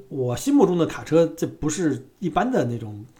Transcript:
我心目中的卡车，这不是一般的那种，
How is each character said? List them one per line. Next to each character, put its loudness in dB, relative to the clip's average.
我 -2
心 -2
目 6
中 4
的 2
卡 -6
车， 4
这 -4
不 -8
是 -2
一 -4
般 0
的 0
那 -4
种， -12